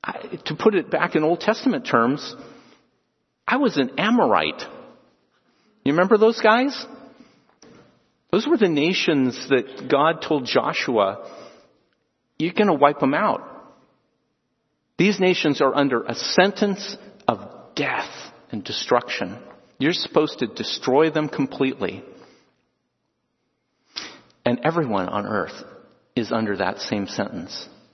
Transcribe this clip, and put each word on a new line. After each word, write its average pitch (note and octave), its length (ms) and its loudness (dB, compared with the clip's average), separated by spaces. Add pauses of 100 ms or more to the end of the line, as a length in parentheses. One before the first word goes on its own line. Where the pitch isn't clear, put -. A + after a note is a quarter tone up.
I, - 400 -10
to D#3 100 -6
put G#3 220 2
it D#3+ 120 -2
back D#3+ 280 0
in D3+ 80 4
Old E3+ 160 0
Testament G#3+ 440 0
terms, B2+ 520 2 (1120)
I A#3 80 2
was C4+ 200 2
an C3 220 -2
Amorite. C#3 640 2 (1200)
You C#3 80 0
remember F#3 240 4
those A3 240 4
guys? B3 460 2 (1400)
Those A3 160 0
were D#4+ 100 2
the G#3 120 4
nations D3 800 2
that C3 400 0
God D3+ 340 2
told C#3 240 0
Joshua, A#2 840 0 (1080)
"You're E3+ 140 -2
gonna G#3 220 2
wipe C#3+ 260 4
them C#3 140 2
out. F#3+ 280 -2 (1500)
These F#3+ 240 2
nations E3+ 400 2
are C3+ 140 4
under C3+ 280 2
a A#2 120 -6
sentence - 840 0 (320)
of - 460 -8
death - 580 -6 (180)
and G2+ 140 -8
destruction. - 760 -2 (400)
You're D3+ 140 2
supposed - 460 0
to B2 80 -2
destroy C3+ 640 0
them D3+ 180 -2
completely." B2+ 760 -4 (2500)
And B2 180 0
everyone C3+ 460 0
on G2+ 180 -4
earth G2 380 -4 (500)
is A2+ 160 -2
under A2 260 -2
that F#2 240 -4
same G2+ 260 -4
sentence - 640 -8 (260)